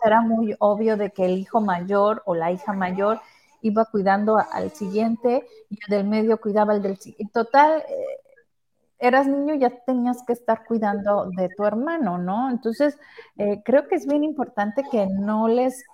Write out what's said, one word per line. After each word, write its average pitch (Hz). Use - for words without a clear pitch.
era 220
muy 226
obvio 208
de 202
que 185
el 185
hijo 196
mayor 202
o 180
la 165
hija 185
mayor 196
iba 220
cuidando 208
a-, 196
al 190
siguiente 226
y 202
el -
del 196
medio 220
cuidaba 208
al 208
del 196
si-, -
y 208
total, 285
eh, -
eras 254
niño, 285
ya 247
tenías 247
que 240
estar 226
cuidando 202
de 180
tu 208
hermano, 226
¿no? 208
Entonces, 247
eh, 208
creo 285
que 381
es 254
bien 294
importante 262
que 208
no 208
les 247